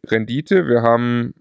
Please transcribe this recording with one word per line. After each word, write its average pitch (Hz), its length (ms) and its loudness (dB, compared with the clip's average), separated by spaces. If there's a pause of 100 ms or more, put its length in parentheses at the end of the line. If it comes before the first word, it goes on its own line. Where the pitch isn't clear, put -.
Rendite, 131 600 -2
wir 120 160 2
haben, 120 580 0